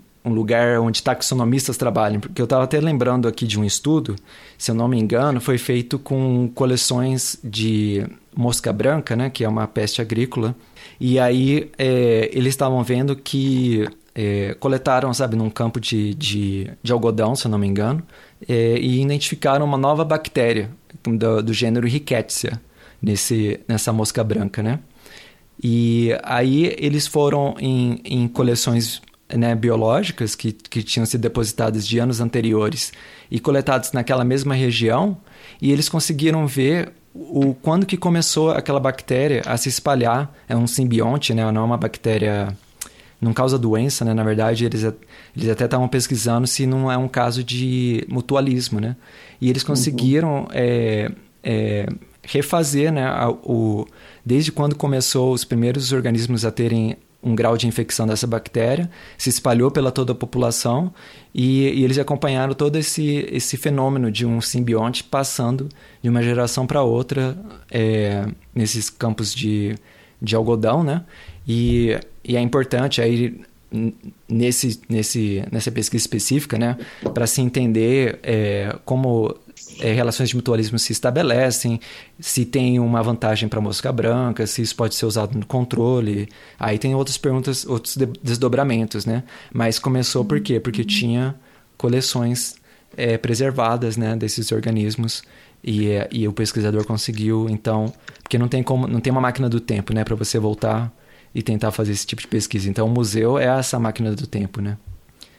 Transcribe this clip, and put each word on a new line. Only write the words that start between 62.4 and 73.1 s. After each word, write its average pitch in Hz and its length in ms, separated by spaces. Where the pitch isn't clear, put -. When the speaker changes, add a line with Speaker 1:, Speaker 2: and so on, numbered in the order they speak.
Speaker 1:
todo 147 220
esse, 151 560
esse - 260
fenômeno 135 540
de 113 160
um 117 140
simbionte 120 640
passando 131 640
de 120 60
uma 120 120
geração 120 460
pra 143 160
outra, 127 540
é, 107 560
nesses 110 380
campos 110 420
de, 104 440
de 101 140
algodão, 113 480
né? 160 220
E, 120 500
e 120 120
é 120 40
importante 127 600
aí 117 400